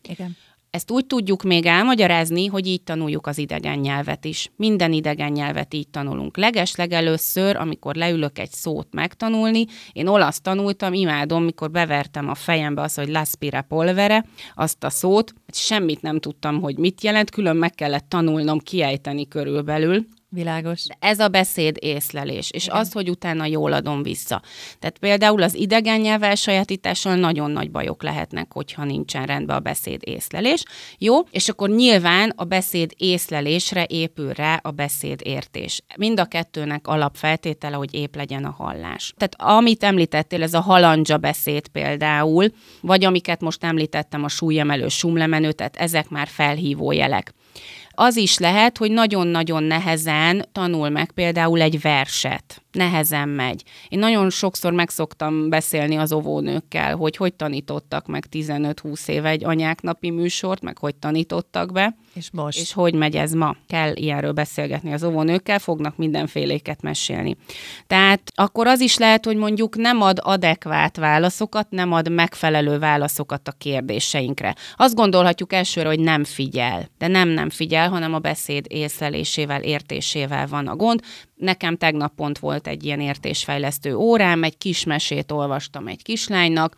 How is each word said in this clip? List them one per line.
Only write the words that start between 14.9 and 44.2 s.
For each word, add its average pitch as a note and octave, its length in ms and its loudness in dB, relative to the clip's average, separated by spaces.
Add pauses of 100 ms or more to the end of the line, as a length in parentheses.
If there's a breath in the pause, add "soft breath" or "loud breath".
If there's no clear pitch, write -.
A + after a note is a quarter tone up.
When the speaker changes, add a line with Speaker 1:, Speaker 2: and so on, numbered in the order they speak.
Speaker 2:
semmit F3+ 480 -2
nem D#3 180 -4
tudtam, D3+ 420 -4
hogy C#3+ 160 -4
mit F3 260 0
jelent, G#3+ 260 2
külön F3 260 0
meg E3 200 2
kellett C#3+ 340 -4
tanulnom D#3 500 0
kiejteni C#3+ 680 -4
körülbelül. D3+ 800 -2 (240)
Speaker 1:
Világos. E3 560 -6
Speaker 2:
De - 140 -10
ez G#3 200 2
a G#3+ 80 6
beszéd F3+ 520 2
észlelés, C#3+ 720 -6
és F3 140 -6
Speaker 1:
Igen. - 120 -2
Speaker 2:
az, G3 140 0
hogy F#3+ 180 -4
utána E3 360 -4
jól D3+ 280 0
adom C#3+ 300 -2
vissza. - 380 -6 (380 loud breath)
Tehát - 180 -6
például G3+ 440 4
az D#3+ 140 2
idegen A3 440 2
nyelv G#3+ 240 2
elsajátítással G3 920 0
nagyon D#3+ 360 2
nagy D3 200 -4
bajok - 320 -6
lehetnek, - 500 -6
hogyha - 300 -10
nincsen C#3+ 420 -6
rendben C#3+ 300 -4
a C3+ 40 -2
beszéd - 460 -6
észlelés. B3+ 580 -4 (340 loud breath)
Jó, A#3 220 4 (120)
és F#3+ 180 -2
akkor G3+ 200 -2
nyilván G#3 640 4
a - 80 -6
beszéd F3+ 540 -2
észlelésre E3+ 920 -2
épül D#3+ 420 -4
rá D#3 320 0
a D3+ 80 -6
beszéd C#3+ 520 -6
értés. - 580 -8 (160)
Mind G#3+ 220 2
a F3 60 2
kettőnek D3+ 640 -6
alapfeltétele, D3+ 880 -2
hogy C#3 200 -6
ép D3 200 -6
legyen C#3 300 -8
a C#3+ 120 -10
hallás. D#2 600 -10
Tehát - 180 -2 (220)
amit A3+ 260 6
említettél, F3 600 2
ez D#3+ 100 -2
a E3+ 80 4
halandzsa E3 560 6
beszéd D3+ 500 -2
például, D3+ 840 2 (320 loud breath)
vagy F#3 240 4
amiket F3+ 360 0
most D#3+ 220 -4
említettem, D#3 600 -2